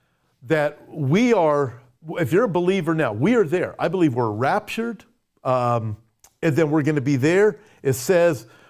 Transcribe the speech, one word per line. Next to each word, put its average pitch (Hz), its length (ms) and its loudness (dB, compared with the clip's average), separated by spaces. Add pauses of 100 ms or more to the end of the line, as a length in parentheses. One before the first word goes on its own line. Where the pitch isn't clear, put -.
(420)
that 147 360 -2 (100)
we 175 440 0
are, 147 480 0 (380)
if 151 120 -2
you're 190 140 4
a 240 40 0
believer 175 460 0
now, 147 180 -2
we 139 240 0
are 220 80 4
there. 147 340 -4
I 143 100 -2
believe 165 260 0
we're 120 160 0
raptured, 196 760 -4 (400)
um, 120 520 -2 (460)
and 160 120 0
then 151 160 2
we're 156 120 0
gonna 147 180 0
be 135 160 0
there. 180 420 2 (240)
It 131 120 0
says, 170 520 0 (240)